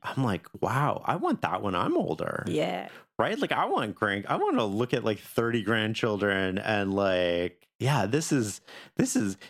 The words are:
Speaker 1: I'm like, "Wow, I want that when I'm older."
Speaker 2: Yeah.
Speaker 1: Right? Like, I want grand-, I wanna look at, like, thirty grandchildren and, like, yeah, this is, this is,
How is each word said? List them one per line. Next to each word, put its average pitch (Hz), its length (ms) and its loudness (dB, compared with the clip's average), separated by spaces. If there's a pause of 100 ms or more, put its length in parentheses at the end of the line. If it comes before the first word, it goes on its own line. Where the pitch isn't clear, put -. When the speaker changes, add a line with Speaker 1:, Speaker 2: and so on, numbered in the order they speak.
Speaker 1:
I'm - 220 -4
like, 98 240 0 (140)
"Wow, 127 440 0
I 127 120 0
want 294 240 -2
that 92 200 -2
when 98 140 0
I'm 107 200 2
older." - 520 -2
Speaker 2:
Yeah. 170 420 -2 (300)
Speaker 1:
Right? 175 180 0
Like, 269 140 -2
I 139 140 2
want 143 280 0
grand-, 101 340 0
I 147 100 0
wanna 349 280 0
look 107 300 0
at, 117 80 -2
like, 110 160 0
thirty 117 420 0
grandchildren 101 960 2
and, 101 380 0
like, 90 720 2 (100)
yeah, 120 300 2
this 147 240 -2
is, 113 300 0 (340)
this - 200 2
is, 101 220 0 (120)